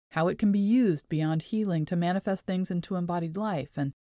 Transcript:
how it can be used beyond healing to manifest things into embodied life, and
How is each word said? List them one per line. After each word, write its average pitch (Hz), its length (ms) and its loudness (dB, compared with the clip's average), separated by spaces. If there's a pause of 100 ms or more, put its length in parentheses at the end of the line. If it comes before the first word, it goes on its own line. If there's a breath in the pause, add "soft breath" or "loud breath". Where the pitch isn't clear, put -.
(100)
how 165 180 2
it 185 100 -2
can 202 140 4
be 202 60 4
used 202 500 4
beyond 156 340 0
healing 196 440 -2
to 180 100 -2
manifest 185 480 -2
things 185 260 -2
into 180 260 -4
embodied 175 400 -4
life, 190 400 -4
and 139 240 -4